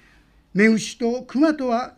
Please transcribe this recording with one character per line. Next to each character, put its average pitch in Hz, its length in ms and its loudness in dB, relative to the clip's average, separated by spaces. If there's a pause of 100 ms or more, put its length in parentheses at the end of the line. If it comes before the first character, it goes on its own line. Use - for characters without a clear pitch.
(540)
目 208 140 4
牛 - 300 -2
と 247 260 -4
熊 302 300 2
と 269 140 -6
は 240 300 -4